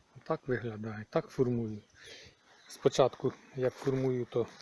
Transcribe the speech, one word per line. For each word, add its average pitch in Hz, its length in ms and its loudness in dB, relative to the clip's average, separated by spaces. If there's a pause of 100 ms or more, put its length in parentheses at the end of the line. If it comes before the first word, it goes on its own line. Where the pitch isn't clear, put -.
(160)
Отак - 320 -4
виглядає, 110 640 -4
так - 180 0
формую. 117 540 0 (840)
Спочатку, - 640 2 (240)
як 127 180 0
формую, 131 500 0
то 117 220 0 (160)